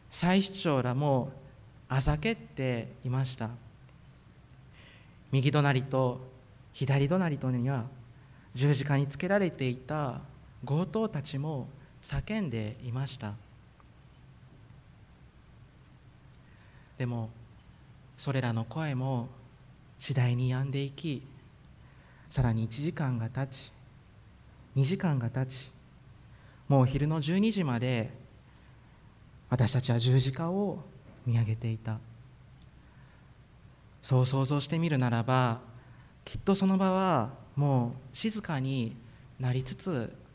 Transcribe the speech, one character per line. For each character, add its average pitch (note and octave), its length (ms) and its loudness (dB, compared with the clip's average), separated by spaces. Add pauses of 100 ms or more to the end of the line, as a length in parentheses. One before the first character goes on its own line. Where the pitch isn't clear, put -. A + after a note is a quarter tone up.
(100)
祭 F#3 320 2
司 G3 180 -4
長 C#3 220 2
ら B2 120 0
も C3+ 380 2 (560)
あ C3 140 2
ざ D3 160 2
け A3 140 -2
っ A3 40 -4
て B2+ 520 -4 (140)
い B2+ 60 -6
ま C3 160 0
し C3 120 -6
た。 A2+ 120 -6 (1800)
右 C3+ 200 4
隣 C#3+ 320 4
と C3 380 0 (540)
左 C#3 340 2
隣 E3+ 300 2
と C3 120 -2
に B2 200 0
は B2 160 -2 (640)
十 C#3+ 220 4
字 C3+ 100 0
架 C#3+ 140 2
に C#3 80 2
つ C#3+ 100 -10
け F3+ 120 -4
ら G3 100 4
れ F#3+ 120 4
て C3+ 160 -4
い B2 120 -2
た C#3+ 420 -4 (460)
強 D3+ 180 2
盗 A3 240 -2
た D3+ 140 -4
ち - 160 -6
も C#3 300 -4 (340)
叫 G#3 360 -4
ん F#3+ 120 -2
で A2 340 -4
い A#2+ 80 -6
ま C3 140 -2
し - 120 -10
た。 G#2 140 -6 (3750)
で B2+ 80 -2
も、 A#2 240 -4 (880)
そ - 120 -4
れ C3+ 120 0
ら A#2+ 100 0
の A2+ 140 -2
声 D#3 280 -4
も B2+ 340 -2 (680)
次 - 140 -4
第 B2 240 4
に B2+ 180 2
止 B2+ 100 0
ん C#3 60 -2
で C3+ 120 0
い C#3 80 -4
き、 C#3 320 -4 (1080)
さ - 140 0
ら A#2+ 100 4
に A2 120 2
一 A2+ 200 -6
時 E3+ 80 0
間 C3 240 -2
が A2+ 140 -4
経 C3+ 200 -4
ち、 - 220 -12 (1000)
二 C3+ 100 4
時 F3+ 140 0
間 D#3+ 200 2
が A#2 120 0
経 C3 200 -2
ち、 - 220 -12 (960)
も C3+ 140 8
う B2+ 40 6
昼 C#3 200 0
の D#3 160 0
十 E3 160 0
二 G#3+ 140 4
時 G3 120 0
ま B2 160 0
で A#2+ 300 0 (1400)
私 A#2 240 4
た C3 80 4
ち B2+ 120 0
は A#2 60 4
十 B2+ 200 6
字 B2+ 120 4
架 E3 200 -4
を G3 280 0 (460)
見 A#2 140 2
上 A#2 80 4
げ A2 100 0
て A2+ 160 -4
い A2+ 60 -4
た。 A2 200 -6 (2000)
そ B2+ 200 4
う B2+ 40 4
想 C3+ 180 2
像 C#3+ 160 2
し C#3 60 -6
て E3+ 120 -2
み E3 120 2
る C#3+ 80 2
な B2+ 120 2
ら A#2 120 2
ば、 B2+ 380 2 (640)
き - 120 -10
っ - 40 -6
と G3 140 2
そ G3 120 2
の F#3+ 100 4
場 F#3+ 140 2
は F#3 400 2 (260)
も C3 380 2 (180)
う - 40 -16
静 G#3+ 260 -4
か D3+ 180 -4
に C3 360 -2 (420)
な B2+ 140 0
り B2+ 120 0
つ - 100 -8
つ C3+ 380 -4 (220)